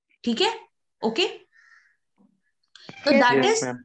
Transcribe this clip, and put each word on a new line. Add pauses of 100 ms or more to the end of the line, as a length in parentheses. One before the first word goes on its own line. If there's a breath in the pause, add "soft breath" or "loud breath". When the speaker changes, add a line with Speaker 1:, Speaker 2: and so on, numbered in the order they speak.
(240)
Speaker 1:
ठीक
है, (440)
ओके। (1800 soft breath)
तो
Speaker 2:
Yes,
Speaker 1:
that
Speaker 3:
Yes,
Speaker 1:
is
Speaker 3:
ma'am।